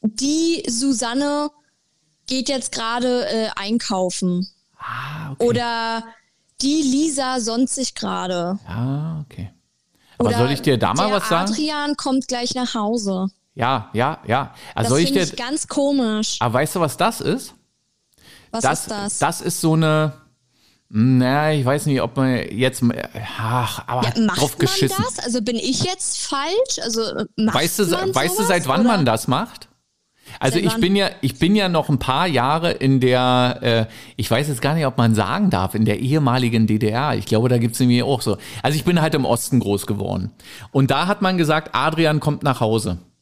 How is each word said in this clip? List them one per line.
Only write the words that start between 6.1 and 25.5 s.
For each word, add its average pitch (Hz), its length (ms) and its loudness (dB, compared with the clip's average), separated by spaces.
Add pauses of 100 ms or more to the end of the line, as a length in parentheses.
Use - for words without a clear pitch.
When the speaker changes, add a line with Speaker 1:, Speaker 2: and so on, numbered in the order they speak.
Speaker 1:
die 294 220 0
Lisa 262 560 0
sonst 233 360 0
sich 262 200 -4
gerade. 180 640 -4 (100)
Speaker 2:
Ja, 147 600 -4
okay. - 220 -12 (680)
Aber 110 120 0
Speaker 1:
Oder 104 80 0
Speaker 2:
soll 123 140 2
ich 139 100 -2
dir 135 160 2
da 104 160 2
mal 175 140 2
Speaker 1:
der 208 100 0
Speaker 2:
was 185 120 -4
sagen? 180 220 0
Speaker 1:
Adrian 294 460 -2
kommt 262 320 -2
gleich 247 260 -4
nach 247 180 -4
Hause. 208 540 -2 (260)
Speaker 2:
Ja, 117 400 -2
ja, 131 340 -2
ja. 127 260 -2 (200)
Also - 100 -2
Speaker 1:
Das 113 60 -2
Speaker 2:
soll 131 100 4
ich 170 60 4
Speaker 1:
find 269 120 0
Speaker 2:
dir 185 60 2
Speaker 1:
ich 151 120 -6
ganz 262 320 -6
komisch. 254 720 0
Speaker 2:
Aber 214 140 0
weißt 151 220 0
du, 185 40 -2
was 156 160 0
das 220 260 -2
ist? - 320 -4 (960)
Speaker 1:
Was 226 120 -6
Speaker 2:
Das, 151 180 0
Speaker 1:
ist - 100 -10
das? 202 280 -6
Speaker 2:
das 160 220 -2
ist - 180 -4
so 160 140 2
eine, 156 400 2 (760)
na, 127 640 4
ich 147 140 2
weiß 143 220 2
nicht, 135 140 2
ob 104 140 -4
man 131 180 2 (160)
jetzt, 127 320 0 (560)
ach, 117 500 -2
aber 123 160 2
Speaker 1:
Ja, 123 60 2
Speaker 2:
hat 120 100 -2
Speaker 1:
macht 214 200 2
Speaker 2:
drauf 139 180 2
Speaker 1:
man 135 100 2
Speaker 2:
geschissen. - 380 0
Speaker 1:
das? - 200 -6
Also 240 160 -2
bin 233 160 -2